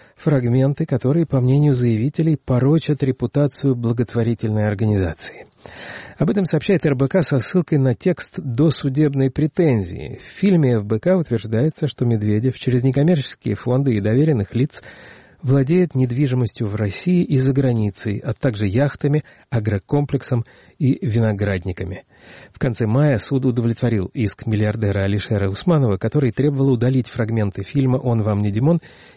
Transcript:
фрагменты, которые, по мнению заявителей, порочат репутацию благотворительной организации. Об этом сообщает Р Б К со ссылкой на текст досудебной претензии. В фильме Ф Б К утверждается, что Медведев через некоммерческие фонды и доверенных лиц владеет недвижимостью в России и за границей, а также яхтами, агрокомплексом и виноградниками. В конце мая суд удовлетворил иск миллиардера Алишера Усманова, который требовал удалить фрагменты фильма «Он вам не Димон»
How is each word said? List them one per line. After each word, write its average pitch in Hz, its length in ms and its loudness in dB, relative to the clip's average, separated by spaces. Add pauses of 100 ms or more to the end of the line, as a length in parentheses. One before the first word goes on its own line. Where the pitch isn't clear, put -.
(160)
фрагменты, 135 680 0
которые, 147 400 0
по 131 160 0
мнению 139 320 4
заявителей, 123 640 0
порочат 139 640 0
репутацию 131 720 0
благотворительной 113 920 0
организации. 104 800 -2 (720)
Об 156 120 0
этом 196 160 0
сообщает 165 400 0
Р 143 100 2
Б 135 140 0
К 190 120 2
со 139 180 0
ссылкой 160 400 0
на 131 160 2
текст - 420 -4
досудебной 139 920 0
претензии. 120 880 -2
В - 220 -20
фильме 160 360 4
Ф 104 100 0
Б 107 140 -2
К 185 180 2
утверждается, 120 720 -2
что - 180 -2
Медведев 110 520 0
через 123 240 0
некоммерческие 135 720 0
фонды 127 400 0
и 101 40 0
доверенных 113 560 0
лиц - 260 -2 (600)
владеет 139 540 2
недвижимостью 127 720 0
в 101 80 -6
России 175 480 0
и 139 140 0
за 131 160 2
границей, 113 640 0
а 113 160 -6
также 107 340 -2
яхтами, 143 560 0 (260)
агрокомплексом 120 920 -2 (360)
и 135 220 2
виноградниками. 101 1000 -2 (480)
В - 80 -20
конце 120 260 -2
мая 131 340 2
суд 135 260 -2
удовлетворил 117 600 0
иск - 380 -4
миллиардера 107 600 0
Алишера 101 440 -2
Усманова, 127 460 0
который 120 380 0
требовал 135 400 2
удалить 123 340 0
фрагменты 107 560 -2
фильма 131 360 0
«Он 117 220 0
вам 101 200 0
не 104 100 0
Димон» 143 300 0 (360)